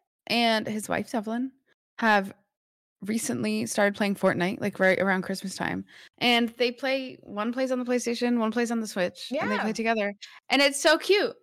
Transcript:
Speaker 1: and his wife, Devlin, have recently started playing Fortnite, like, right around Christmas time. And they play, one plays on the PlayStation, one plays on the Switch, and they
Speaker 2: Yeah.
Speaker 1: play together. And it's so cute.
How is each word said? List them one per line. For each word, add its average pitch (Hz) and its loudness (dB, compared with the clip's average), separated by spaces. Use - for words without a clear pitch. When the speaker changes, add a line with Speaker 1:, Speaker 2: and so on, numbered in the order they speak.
Speaker 1:
and 226 2
his 214 -6
wife, - -2
Devlin, 240 -4
have 208 4
recently 220 -2
started 202 2
playing 202 0
Fortnite, 185 0
like, 202 -4
right 190 4
around 190 2
Christmas 190 -8
time. 196 -6
And 233 2
they 247 0
play, 262 -6
one 208 -6
plays 254 -2
on 254 -2
the 247 -4
PlayStation, 240 0
one 220 0
plays 233 -2
on 233 -2
the 220 -6
Switch, - -4
and 440 -2
they - 0
Speaker 2:
Yeah. 208 -2
Speaker 1:
play 214 -2
together. 220 -2
And 262 4
it's 277 2
so 320 6
cute. 370 2